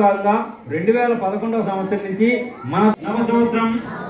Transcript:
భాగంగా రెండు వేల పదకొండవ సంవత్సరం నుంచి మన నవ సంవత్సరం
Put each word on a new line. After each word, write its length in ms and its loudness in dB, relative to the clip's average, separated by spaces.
భాగంగా 320 4
రెండు 220 2
వేల 260 2
పదకొండవ 480 -2
సంవత్సరం 380 -2
నుంచి 220 2
మన 120 2
నవ 140 -4
సంవత్సరం 400 2